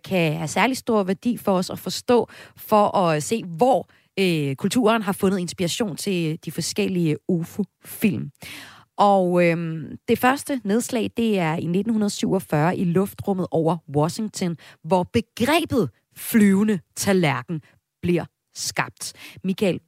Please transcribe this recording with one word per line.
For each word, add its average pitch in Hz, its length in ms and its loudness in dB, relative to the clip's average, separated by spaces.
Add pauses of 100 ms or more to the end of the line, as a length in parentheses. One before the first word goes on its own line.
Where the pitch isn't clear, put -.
kan 170 320 0
have 160 120 -6
særlig 233 280 0
stor 214 260 0
værdi 208 340 -2
for 208 160 -2
os 185 180 0
at - 80 -10
forstå, - 500 0 (280)
for - 400 2
at 165 260 2
se, 226 220 -4
hvor 180 440 2 (300)
øh, 156 380 0
kulturen 220 460 2
har 185 100 -2
fundet 190 260 0
inspiration 175 580 -4
til 170 480 -2
de 160 80 -10
forskellige 180 640 -2 (120)
ufo-film. 170 1040 -4 (680)
Og, 185 460 4
øhm, 165 540 -2 (100)
det 233 100 2
første 262 460 0
nedslag, 208 520 -2
det 220 220 0
er 160 180 0
i 175 100 -4
nitten 208 440 0
syvogfyrre 165 640 0
i 196 80 -2
luftrummet 185 640 0
over 160 260 0 (200)
Washington, 175 600 -2 (280)
hvor 180 180 2 (100)
begrebet 254 800 0 (260)
flyvende 208 640 4 (180)
tallerken 160 640 0 (420)
bliver 175 220 0 (300)
skabt. - 580 -6 (320)
Michael, 185 440 -2